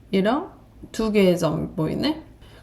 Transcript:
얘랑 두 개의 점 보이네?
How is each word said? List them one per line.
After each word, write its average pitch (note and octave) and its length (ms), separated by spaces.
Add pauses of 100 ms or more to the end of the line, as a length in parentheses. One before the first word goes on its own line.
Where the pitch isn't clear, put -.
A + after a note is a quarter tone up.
(140)
얘랑 A3+ 380 (400)
두 A3 200
개의 F#3 280
점 E3 360
보이네? C4+ 460 (420)